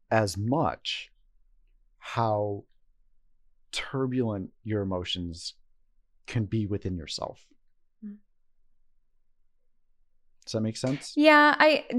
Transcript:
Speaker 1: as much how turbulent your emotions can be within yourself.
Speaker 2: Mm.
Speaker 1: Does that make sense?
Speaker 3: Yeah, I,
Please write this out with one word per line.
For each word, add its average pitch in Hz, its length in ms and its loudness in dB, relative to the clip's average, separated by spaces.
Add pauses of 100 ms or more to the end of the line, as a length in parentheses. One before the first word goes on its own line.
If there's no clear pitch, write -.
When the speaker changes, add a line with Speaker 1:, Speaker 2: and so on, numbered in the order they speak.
Speaker 1:
as 104 280 2
much 113 760 -2 (840)
how 104 640 -2 (1080)
turbulent 123 800 -2 (120)
your 107 200 -2
emotions 90 720 -6 (720)
can 113 180 -2
be 107 220 -2
within 95 300 -4
yourself. - 420 -10 (640)
Speaker 2:
Mm. 208 120 -14 (2250)
Speaker 1:
Does - 80 -14
that 110 80 -2
make 110 160 -4
sense? 131 380 -6
Speaker 3:
Yeah, 294 420 8
I, 302 280 4 (140)